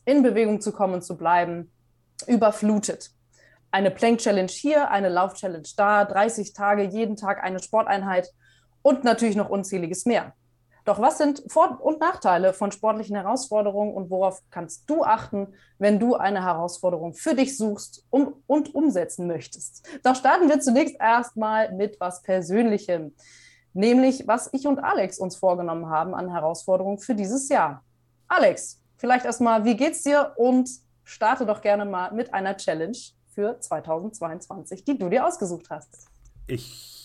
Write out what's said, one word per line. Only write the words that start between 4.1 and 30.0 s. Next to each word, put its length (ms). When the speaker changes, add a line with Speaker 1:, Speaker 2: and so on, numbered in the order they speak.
Speaker 1:
hier, 400
eine 160
Lauf-Challenge 680
da, 260
dreißig 480
Tage, 320
jeden 320
Tag 260
eine 180
Sporteinheit 720
und 240
natürlich 320
noch 120
unzähliges 560
mehr. 280
Doch 160
was 200
sind 280
Vor- 320
und 200
Nachteile 540
von 180
sportlichen 440
Herausforderungen 800
und 160
worauf 400
kannst 400
du 140
achten, 500
wenn 220
du 160
eine 280
Herausforderung 720
für 220
dich 200
suchst 540
um-, 380
und 260
umsetzen 540
möchtest? 600
Doch 140
starten 340
wir 100
zunächst 400
erstmal 720
mit 280
was 240
Persönlichem, 880
nämlich 540
was 260
ich 120
und 140
Alex 400
uns 160
vorgenommen 520
haben 280
an 160
Herausforderungen 680
für 160
dieses 360
Jahr. 340
Alex, 540
vielleicht 280
erstmal, 400
wie 120
geht's 240